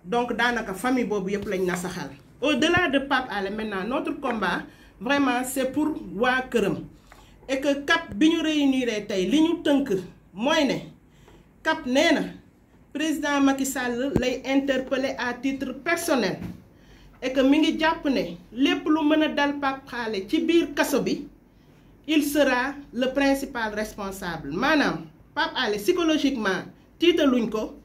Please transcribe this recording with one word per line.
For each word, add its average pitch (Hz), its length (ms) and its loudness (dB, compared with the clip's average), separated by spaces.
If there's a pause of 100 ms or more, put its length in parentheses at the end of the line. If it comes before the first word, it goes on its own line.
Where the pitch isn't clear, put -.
donc 233 300 -2
daanaka 226 400 -2
famille 247 320 0
boobu 196 260 -4
yépp 202 160 -4
lañ 190 180 -2
nasaxal. 175 440 -4 (320)
Au-delà 311 480 2
de 269 100 2
Pape 269 320 0
Alé 196 180 -4
maintenant, 208 380 -4
notre 302 320 -4
combat, 220 440 -2 (360)
vraiment, 254 460 2
c'est 254 260 -2
pour 302 160 0 (280)
waa 247 260 2 (100)
këram. 175 320 0 (640)
Et 269 120 0
que 285 240 0
cap 330 280 0
bi 294 160 6
ñu 330 120 2
réuniree 262 680 2
tey, 190 180 0
li 269 160 4
ñu 330 220 2
tënk 277 260 2 (440)
mooy 285 320 2
ne 185 100 0 (880)
cap 320 220 -2
nee 285 280 4
na 208 80 2 (720)
président 294 480 0
Macky 269 240 4
Sall 247 540 -2
lay 254 260 -2
interpeller 269 720 0
à 240 160 -4
titre 269 400 -4 (100)
personnel. 285 540 0 (840)
Et 254 100 -4
que 269 100 0
mi 277 180 6
ngi 311 200 2
jàpp 320 260 0
ne 180 300 -2 (180)
lépp 285 320 0
lu 311 220 2
mën 311 160 4
a 302 60 2
dal 285 300 0
Pape 269 220 -4 (120)
Alé 220 360 -6
ci 320 120 2
biir 330 340 2
kaso 277 260 2
bi, - 260 -4 (800)
il 294 160 4
sera 277 500 2 (200)
le 254 200 0
principal 269 600 0
responsable. 190 760 -6
Maanaam, 226 540 0 (280)
Pape 311 220 -2
Alé 214 220 -2
psychologiquement 269 880 0 (340)
tiitaluñ 294 500 4
ko, 220 360 -6